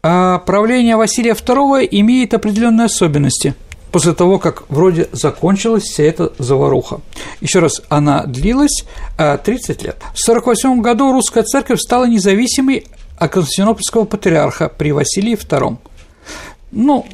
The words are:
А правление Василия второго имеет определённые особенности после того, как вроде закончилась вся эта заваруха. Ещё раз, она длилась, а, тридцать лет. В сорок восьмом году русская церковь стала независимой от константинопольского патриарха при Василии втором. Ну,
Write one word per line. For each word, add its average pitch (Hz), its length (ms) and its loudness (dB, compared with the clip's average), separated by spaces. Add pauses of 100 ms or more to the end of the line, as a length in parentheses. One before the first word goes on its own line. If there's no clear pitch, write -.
А 180 300 2
правление 226 600 2
Василия 220 360 0
второго 269 500 2
имеет 233 520 2
определённые 226 500 2
особенности 147 680 0 (360)
после 170 220 2
того, 185 240 2
как 170 320 -4
вроде 165 420 2
закончилась 196 720 0
вся - 180 -2
эта 165 340 0
заваруха. 135 640 0 (420)
Ещё - 180 0
раз, 160 300 0
она 147 360 2
длилась, 208 580 0 (340)
а, 147 220 0
тридцать - 420 -4
лет. - 160 -10 (160)
В - 60 -10
сорок 226 260 0
восьмом 247 380 2
году 240 280 2
русская 247 300 0
церковь 262 380 -2
стала 247 260 0
независимой 226 800 0 (320)
от 160 140 -2
константинопольского 202 760 0
патриарха 160 640 0
при 151 220 -4
Василии 190 420 -2
втором. 127 460 -4 (920)
Ну, 262 440 0